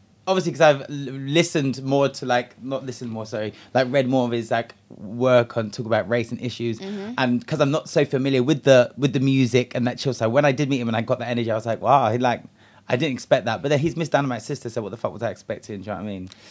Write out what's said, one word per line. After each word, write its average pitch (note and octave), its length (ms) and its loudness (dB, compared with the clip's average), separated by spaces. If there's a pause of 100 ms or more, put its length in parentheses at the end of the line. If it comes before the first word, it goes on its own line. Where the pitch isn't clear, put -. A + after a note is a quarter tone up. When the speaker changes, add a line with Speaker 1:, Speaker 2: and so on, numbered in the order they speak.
(260)
Speaker 1:
obviously, F3 260 2
'cause C3 80 0
I've D3+ 220 8
l-, - 60 -14
listened C#3 960 -2
more C#3 240 2
to, C3+ 180 -10
like, B2 360 -2
not C3 220 -8
listened B2 280 -10
more, A2 140 -8
sorry, G#2+ 280 -6 (200)
like, C3 160 4
read C3 180 2
more C3 160 4
of A#2+ 80 -2
his, A#2 180 -4
like, A#2 240 -2 (220)
work A#2+ 600 2
on G#2+ 140 -2
talk G#2+ 160 -8
about G#2+ 220 0
race A#2 240 -2
and - 80 -8
issues, A#2 400 -6
Speaker 2:
Mm-hmm. G3+ 380 -10
Speaker 1:
and B2 280 0
'cause D3+ 140 -2
I'm C#3 100 2
not D#3 180 -4
so D3+ 160 2
familiar C3+ 380 0
with D3 220 0
the, B2+ 340 8
with C3+ 140 0
the C#3 80 0
music C3 560 2
and B2 100 0
that B2 120 -4
chill B2+ 160 -2
side, A2+ 140 0
when C#3 160 2
I C#3 80 4
did C3 160 -2
meet C3+ 120 0
him A#2 80 -4
and A2 80 -2
I A#2 60 0
got A#2 180 -2
that A#2 80 -8
energy, A#2 220 -2
I G#2+ 40 0
was A2 120 -4
like, A2 140 -4
"Wow," A#2+ 300 4
he, A#2+ 80 0
like, B2 240 0 (480)
I B2+ 60 2
didn't C#3 160 0
expect A#2+ 320 0
that. A2 160 -2
But C#3+ 80 -4
then C#3+ 120 2
he's D3+ 180 -2
Miss D#3 100 -4
Dynamite's C3 380 -2
sister, B2 240 -8
so A#2+ 100 -6
what G#2 120 -6
the - 40 -10
fuck G2 160 -4
was G#2 100 -12
I A2+ 80 -2
expecting? G2+ 520 -12
Do G#2 80 -10
you G2+ 40 -6
know - 20 -8
what F#2 80 -10
I - 20 -8
mean? G2 180 -10
Speaker 2:
Do - 80 -16 (180)